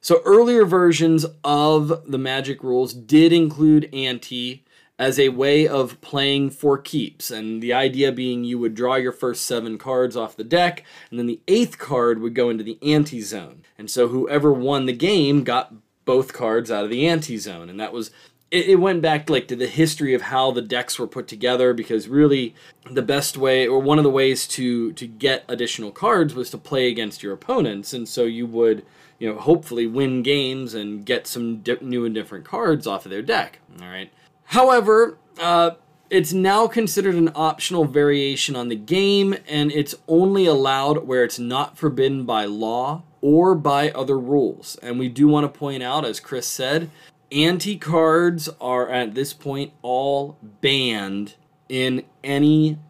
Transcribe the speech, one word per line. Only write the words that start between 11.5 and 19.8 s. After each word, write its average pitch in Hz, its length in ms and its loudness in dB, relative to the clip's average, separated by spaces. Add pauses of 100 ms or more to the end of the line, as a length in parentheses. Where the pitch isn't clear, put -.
card 120 420 0
would 117 140 -6
go 120 160 0
into 110 120 -4
the 107 200 -12
ante 147 380 0
zone. 98 420 -12 (160)
And 104 120 -14
so 123 180 2
whoever 143 440 2
won 135 340 0
the 131 60 -2
game 143 500 2
got 123 320 -2 (300)
both 127 280 2
cards 117 380 -2
out 104 140 -2
of 104 60 -6
the 131 180 0
ante 151 280 -2
zone, 90 320 -12
and 95 120 -14
that 107 120 -10
was, 113 180 -8 (400)
it, 175 180 0
it 190 80 8
went 180 260 2
back, 156 280 0
like, 131 180 0
to 160 80 -6
the 123 100 -4
history 147 480 0